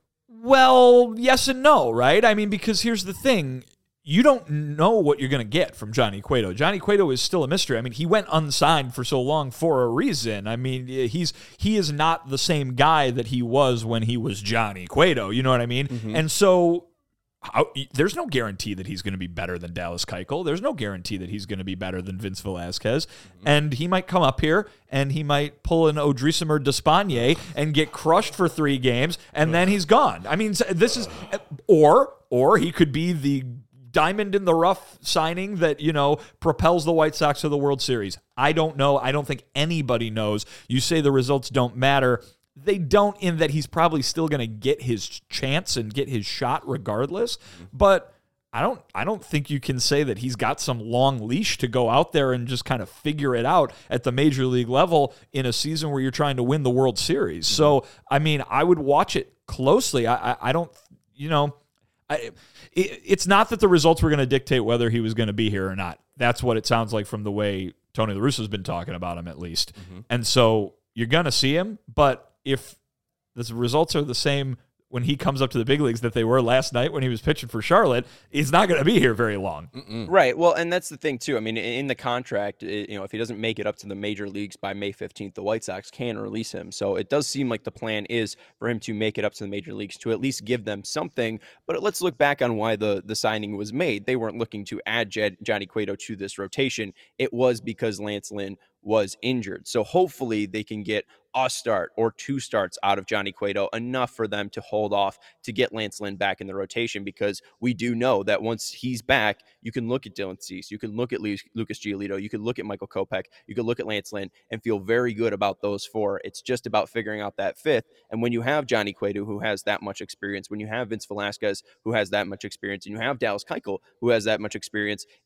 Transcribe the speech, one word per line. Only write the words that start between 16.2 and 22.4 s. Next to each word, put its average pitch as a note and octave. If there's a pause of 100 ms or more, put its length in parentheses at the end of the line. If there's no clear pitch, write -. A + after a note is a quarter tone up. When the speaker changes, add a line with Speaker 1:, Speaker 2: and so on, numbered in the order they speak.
Speaker 1:
so F3 (540)
how, -
y-, C3+
there's D#3+
no F4
guarantee A2+
that F#2+
he's F#2
gonna G2
be F2+
better F2+
than F2
Dallas F2
Keuchel. C#3
There's D#3+
no C#4
guarantee G2+
that F2+
he's G2+
gonna F#2+
be F#2+
better F#2
than F#2
Vince F#2+